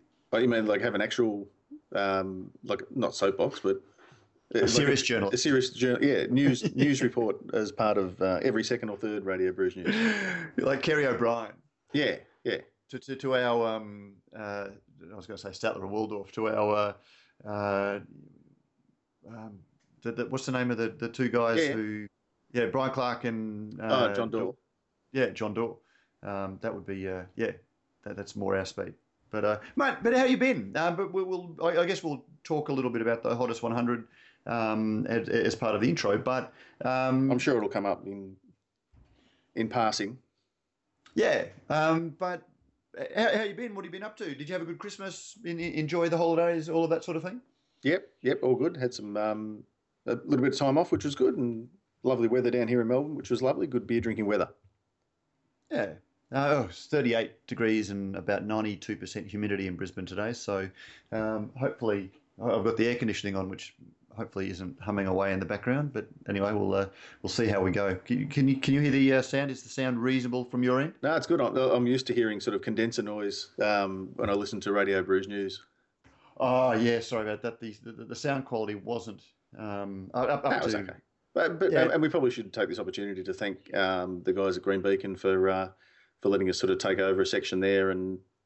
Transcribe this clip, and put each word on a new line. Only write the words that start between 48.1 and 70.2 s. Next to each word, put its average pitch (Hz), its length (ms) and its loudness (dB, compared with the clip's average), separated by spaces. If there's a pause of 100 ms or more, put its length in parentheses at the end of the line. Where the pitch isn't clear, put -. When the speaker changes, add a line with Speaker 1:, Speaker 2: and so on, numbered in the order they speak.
Speaker 1:
yep, 131 200 2
all 127 120 6
good. 170 200 0
Had 127 180 -2
some, 104 220 -10
um, 107 480 -2 (440)
a 120 80 0 (100)
little 135 180 2
bit 139 80 4
of - 80 -6
time 139 180 4
off, 170 140 2
which - 140 0
was 143 100 -4
good, 160 220 4
and 120 320 -4 (340)
lovely 117 240 4
weather 120 240 4
down 120 160 2
here 123 140 4
in 110 80 0
Melbourne, 143 260 0
which - 140 -10
was 120 120 0
lovely. 143 240 2
Good 123 220 -2
beer 117 140 2
drinking 110 240 -2
weather. 101 240 2 (1200)
Speaker 2:
Yeah. 104 200 -2 (420)
Uh, 143 220 4
oh, 120 140 2
it's - 160 -16
thirty-eight 117 600 0
degrees 110 440 0
and 98 260 -6
about 95 300 -2
ninety-two 107 500 -4
percent 101 320 -10
humidity 101 400 -2
in 90 80 -6
Brisbane 92 300 -8
today. 104 260 -4
So, 95 380 -4 (420)
um, 110 480 -4
hopefully, 107 500 -2 (320)
I, 117 100 0
I've 101 120 2
got 113 140 2
the 113 100 4
air 120 80 2
conditioning 104 400 -2
on, 95 140 -2
which - 260 -12 (400)
hopefully 98 340 -6
isn't 92 300 -10
humming 101 280 -2
away 95 260 2
in 95 80 0
the 92 40 -2
background. 131 460 -2
But 110 160 -6 (220)
anyway, 101 240 2
we'll, 98 200 2
uh, 98 120 2 (360)
we'll 95 80 -6
see 113 180 2
how 101 120 2
we 95 120 4
go. 98 240 2
Can 123 240 -2
you, - 80 -2
can 135 200 4
you, 139 80 4
can 135 180 2
you 139 60 4
hear 147 120 4
the, 135 240 6
uh, 131 60 6
sound? 135 300 -2
Is 131 100 -10
the - 60 -20
sound 127 340 -2
reasonable 123 440 0